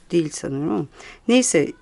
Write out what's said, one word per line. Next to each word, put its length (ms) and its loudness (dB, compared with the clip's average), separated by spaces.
değil 220 0
sanırım 380 -6
ama. 140 -4
Neyse, 440 2